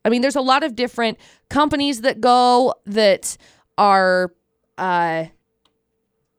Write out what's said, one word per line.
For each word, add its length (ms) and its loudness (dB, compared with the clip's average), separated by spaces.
I 40 2
mean, 140 0
there's 140 0
a 40 -2
lot 220 0
of 140 -6
different 420 -4
companies 520 -2
that 180 -2
go 520 2
that 500 0
are, 560 2
uh, 460 -2